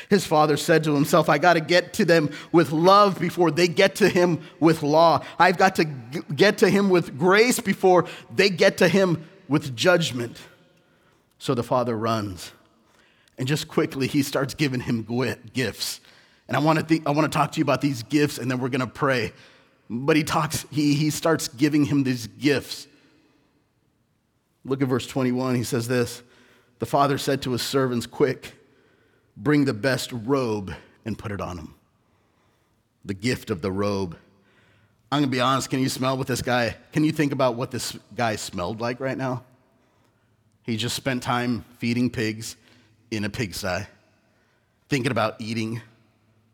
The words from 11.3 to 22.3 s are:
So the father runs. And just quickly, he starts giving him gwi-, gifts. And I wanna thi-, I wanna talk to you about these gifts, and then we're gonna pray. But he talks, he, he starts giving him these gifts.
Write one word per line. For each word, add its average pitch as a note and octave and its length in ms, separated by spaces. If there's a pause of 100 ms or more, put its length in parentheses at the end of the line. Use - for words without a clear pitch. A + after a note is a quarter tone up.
So - 160
the A#2+ 100
father A#2+ 340
runs. G#2+ 540 (880)
And B2+ 100
just D3+ 200
quickly, C#3 400
he C#3+ 160
starts C3+ 300
giving C3 280
him A2+ 220
gwi-, A#2+ 340 (160)
gifts. - 460 (480)
And A#2+ 80
I C#3 60
wanna D#3 220
thi-, D#3+ 220
I C#3+ 60
wanna D3 180
talk D#3 240
to - 40
you D#3 60
about C3 180
these C3 220
gifts, D3 340
and C3 120
then B2+ 100
we're B2+ 100
gonna B2+ 180
pray. B2+ 460 (560)
But C3+ 260
he E3 80
talks, - 480
he, D3 240
he D3+ 140
starts D3+ 380
giving C#3+ 380
him C#3+ 180
these B2 240
gifts. A#2+ 600 (1800)